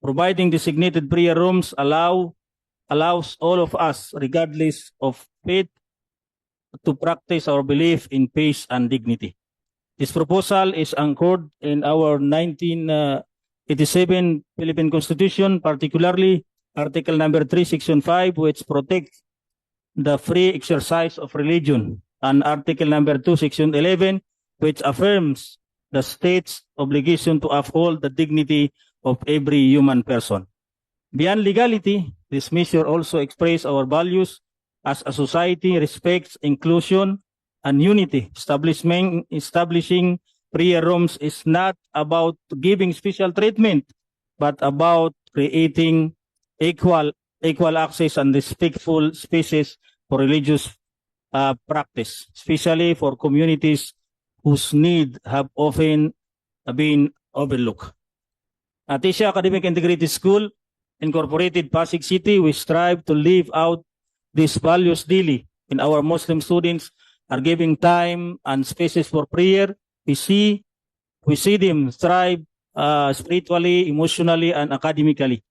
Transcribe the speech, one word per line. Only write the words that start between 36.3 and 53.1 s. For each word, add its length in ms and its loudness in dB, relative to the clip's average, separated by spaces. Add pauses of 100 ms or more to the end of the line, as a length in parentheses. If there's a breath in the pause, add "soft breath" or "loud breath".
inclusion 800 0 (400)
and 180 2
unity. 540 2
Establishment, 960 -2
establishing 880 -2 (340)
prayer 300 2
rooms 340 2
is 280 -8
not 300 0 (180)
about 440 -2 (220)
giving 340 2
special 380 -4
treatment, 540 2 (520)
but 240 0
about 520 2 (200)
creating 840 0 (440)
equal, 520 2 (300)
equal 360 0
access 400 -2
and 180 2
respectful 800 -2
spaces 640 -2 (320)
for 100 -2
religious, 500 0 (640)
uh, 220 0 (120)
practice, 680 -8
especially 580 0
for 220 -2